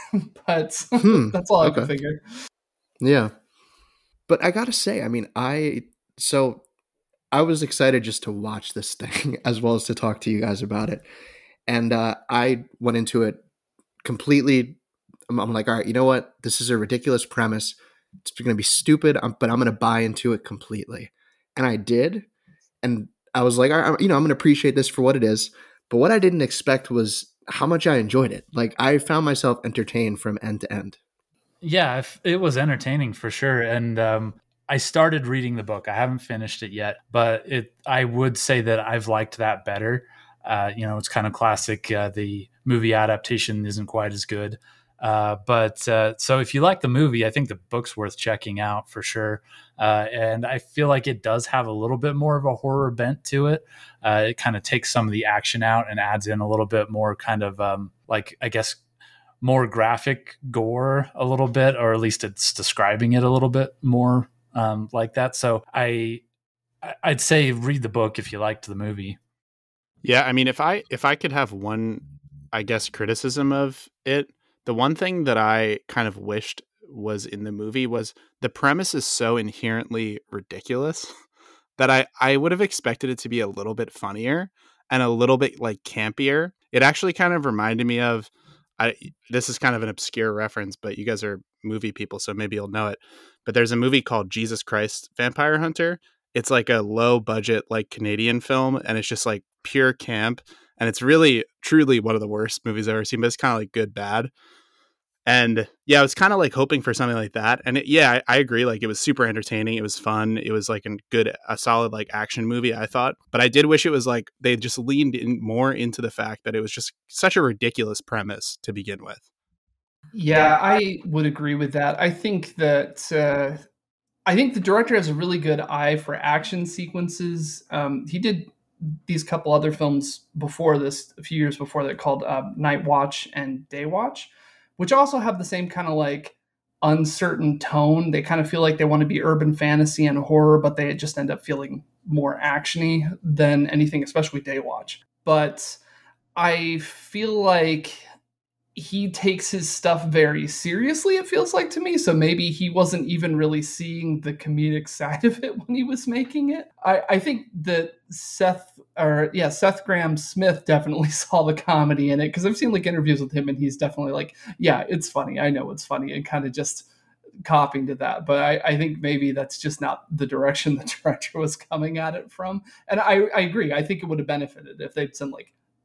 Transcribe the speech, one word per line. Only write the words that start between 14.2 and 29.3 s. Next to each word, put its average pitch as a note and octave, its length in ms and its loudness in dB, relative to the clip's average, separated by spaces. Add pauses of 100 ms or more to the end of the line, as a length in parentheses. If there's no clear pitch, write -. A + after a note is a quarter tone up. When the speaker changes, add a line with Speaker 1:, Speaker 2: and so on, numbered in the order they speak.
Speaker 2:
I'm, A#2+ 100 -2
I'm A2 140 -2
like, A2 140 -2
"All A#2 80 0
right, - 120 -4
you A2+ 60 -2
know B2+ 120 2
what? C3 380 0
This - 180 -2
is A#2+ 100 -4
a A#2+ 60 2
ridiculous A#2+ 480 0
premise. A2 500 -2 (460)
It's - 100 -12
gonna A#2+ 240 -2
be G#2 80 -4
stupid, D3+ 600 2
um, A2+ 160 -6
but A#2 120 0
I'm B2 80 4
gonna A#2+ 140 4
buy A2+ 280 2
into A2+ 320 0
it G#2+ 120 -4
completely." G#2+ 680 -12 (460)
And C3 100 2
I A2+ 100 2
did. B2 480 0 (580)
And A#2 260 -2 (260)
I B2+ 80 4
was A#2+ 140 4
like, C3 140 6
"All D#3 80 4 (140)
right, - 80 -2
you G3+ 80 4
know, D3+ 80 6
I'm D3 60 4
gonna D3+ 120 4
appreciate C#3+ 400 4
this C3+ 140 2
for - 140 -2
what C3+ 140 6
it A#2+ 60 2
is." G#2+ 280 0 (380)
But A#2+ 80 2
what D#3 140 6
I A3 80 4
didn't F3+ 240 4
expect - 480 -2
was A2+ 420 -2 (160)
how - 180 -2
much E3 200 2
I D3 100 4
enjoyed A2+ 340 2
it. - 220 -10
Like, A#2 260 -2
I C#3 200 4
found D#3 260 0
myself C3 400 0